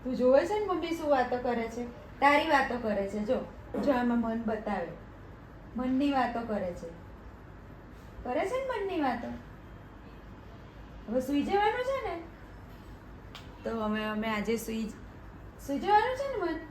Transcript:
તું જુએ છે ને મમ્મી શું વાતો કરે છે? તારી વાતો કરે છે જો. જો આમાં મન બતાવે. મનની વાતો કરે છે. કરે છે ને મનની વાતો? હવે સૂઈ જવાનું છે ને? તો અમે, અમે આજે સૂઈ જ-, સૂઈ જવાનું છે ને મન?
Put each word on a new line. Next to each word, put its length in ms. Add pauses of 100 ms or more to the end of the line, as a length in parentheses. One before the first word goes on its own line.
તું 120
જુએ 300
છે 140
ને 60
મમ્મી 220
શું 220
વાતો 280
કરે 300
છે? 160 (360)
તારી 280
વાતો 340
કરે 260
છે 120
જો. 260 (400)
જો 60
આમાં 260
મન 280
બતાવે. 420 (880)
મનની 360
વાતો 360
કરે 260
છે. 140 (1400)
કરે 160
છે 140
ને 280
મનની 200
વાતો? 260 (1800)
હવે 100
સૂઈ 220
જવાનું 400
છે 260
ને? 120 (1400)
તો 180
અમે, 240
અમે 220
આજે 300
સૂઈ 260
જ-, 840
સૂઈ 120
જવાનું 380
છે 200
ને 140
મન? 80 (120)